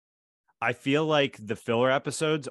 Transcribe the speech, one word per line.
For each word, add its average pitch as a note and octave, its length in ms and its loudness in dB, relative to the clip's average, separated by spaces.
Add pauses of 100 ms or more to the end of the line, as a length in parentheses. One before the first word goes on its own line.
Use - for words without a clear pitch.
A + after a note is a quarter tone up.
(640)
I A#2+ 100 -2
feel C#3+ 320 0
like D3 400 0
the G#2 120 -4
filler A#2+ 340 0
episodes C#3+ 600 -2